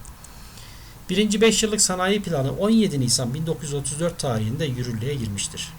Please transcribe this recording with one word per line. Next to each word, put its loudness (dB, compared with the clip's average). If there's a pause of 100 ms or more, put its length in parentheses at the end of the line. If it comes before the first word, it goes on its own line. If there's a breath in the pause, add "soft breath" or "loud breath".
(1120 loud breath)
Birinci 4
beş 6
yıllık 2
sanayi 2
planı 0
on 2
yedi 4
Nisan 0
bin -4
dokuz -2
yüz -4
otuz -4
dört -2
tarihinde -2
yürürlüğe -2
girmiştir. -6 (100)